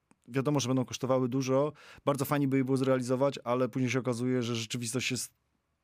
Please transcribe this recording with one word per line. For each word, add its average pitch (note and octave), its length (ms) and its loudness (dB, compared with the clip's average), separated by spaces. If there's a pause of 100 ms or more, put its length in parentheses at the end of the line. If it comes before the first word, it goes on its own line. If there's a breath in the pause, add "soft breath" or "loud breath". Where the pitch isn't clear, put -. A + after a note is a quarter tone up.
(280)
wiadomo, C3+ 320 0
że A#2 80 0
będą C3 180 0
kosztowały C3 440 0
dużo, C3+ 440 0 (320 loud breath)
bardzo C#3 200 0
fajnie C#3+ 220 2
by C3+ 100 2
je C3 80 2
było C3+ 120 2
zrealizować, C3 680 0
ale B2 260 0
później B2+ 220 0
się C3 80 0
okazuje, B2 440 -2
że A#2 120 -2
rzeczywistość A#2 560 -4
jest B2 200 -6 (520)